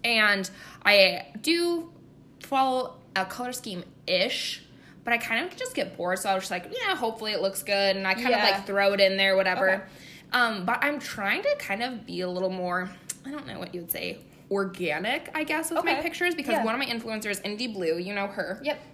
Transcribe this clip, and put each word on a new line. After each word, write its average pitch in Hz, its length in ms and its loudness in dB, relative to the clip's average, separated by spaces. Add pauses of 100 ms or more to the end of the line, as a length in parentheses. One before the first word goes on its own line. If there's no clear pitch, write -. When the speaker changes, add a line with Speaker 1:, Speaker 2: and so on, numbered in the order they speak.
Speaker 1:
And 214 460 4 (360)
I 190 420 8 (140)
do 339 500 0 (500)
follow 262 540 0 (200)
a 220 100 2
color 247 260 -8
scheme-ish, - 1120 -2 (400)
but 233 100 0
I 233 40 2
kind 233 280 -2
of 359 100 -10
just 494 180 -8
get 185 240 -4
bored, 185 220 -2
so 202 100 -2
I 196 60 4
was 190 80 -2
just - 80 -8
like, 180 200 -6
"Yeah, 440 240 -2
hopefully 220 360 -4
it 190 100 -2
looks 190 220 -2
good," 196 320 2
and 190 100 -4
I 190 80 2
kind 240 140 0
of, 247 60 4
Speaker 2:
Yeah. 208 180 4
Speaker 1:
like, 196 160 -2
throw 196 260 4
it 196 60 0
in 190 180 6
there, 196 180 6
whatever. 190 400 4
Speaker 2:
Okay. 196 80 -6 (500)
Speaker 1:
Um, 220 320 2
but 240 180 0
I'm 294 160 0
trying 220 440 -2
to 571 160 2
kind 202 220 -4
of 247 240 -6
be 175 160 -6
a 180 80 -2
little 180 200 -2
more, 180 400 -2 (360)
I 269 60 -10
don't 294 160 -10
know 190 100 -12
what 180 160 -10
you 180 80 -8
would 170 100 -10
say, - 280 -6 (320)
organic, 185 840 -2
I 311 120 -2
guess, 311 260 -2
with 330 140 0
my 330 80 4
Speaker 2:
Okay. 285 80 0
Speaker 1:
pictures, 339 340 0
because 302 180 -2
Speaker 2:
Yeah. 262 120 2
Speaker 1:
one 226 100 0
of 262 40 -4
my 269 140 0
influencers, 214 480 -4
Indie 208 320 -6
Blue, 170 240 0
you 185 160 -6
know 202 140 -2
her. 196 360 -6
Speaker 2:
Yep. - 160 -2 (140)